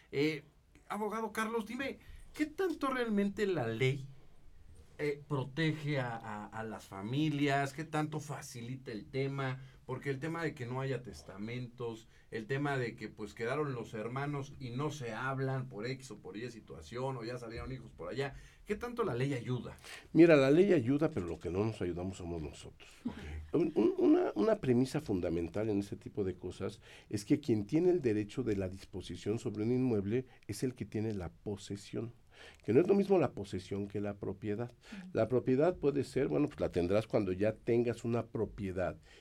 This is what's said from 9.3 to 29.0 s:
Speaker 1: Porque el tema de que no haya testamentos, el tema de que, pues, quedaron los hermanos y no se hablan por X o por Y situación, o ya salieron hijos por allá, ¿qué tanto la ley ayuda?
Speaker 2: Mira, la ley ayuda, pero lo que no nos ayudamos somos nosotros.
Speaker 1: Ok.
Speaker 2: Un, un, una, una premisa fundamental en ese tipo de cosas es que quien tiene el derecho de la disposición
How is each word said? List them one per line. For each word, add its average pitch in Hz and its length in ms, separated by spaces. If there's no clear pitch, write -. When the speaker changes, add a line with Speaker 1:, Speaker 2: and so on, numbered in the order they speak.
Speaker 1:
Porque 127 220
el 131 100
tema 165 240
de 156 120
que 120 120
no 127 140
haya 135 220
testamentos, 113 1080
el 110 160
tema 139 320
de 113 180
que, 107 140
pues, 104 240
quedaron 135 400
los 113 180
hermanos 135 640
y 123 120
no 143 200
se 117 220
hablan 131 560
por 104 180
X 131 240
o 104 80
por 95 200
Y 120 120
situación, 120 680
o 113 40
ya 123 140
salieron 117 340
hijos 131 220
por 85 160
allá, 131 260
¿qué 202 120
tanto 233 280
la 143 100
ley 135 200
ayuda? 120 440
Speaker 2:
Mira, 160 220
la 135 140
ley 185 220
ayuda, 135 380
pero 87 160
lo 82 120
que 87 120
no 95 120
nos 110 200
ayudamos 90 340
somos 85 240
nosotros. - 480
Speaker 1:
Ok. 240 100
Speaker 2:
Un, 151 220
un, - 240
una, - 380
una 110 200
premisa 131 460
fundamental 87 640
en 101 120
ese 101 160
tipo - 280
de 92 100
cosas 98 460
es 104 160
que 147 120
quien 107 280
tiene 170 240
el 175 100
derecho 107 420
de 104 140
la 95 140
disposición 98 680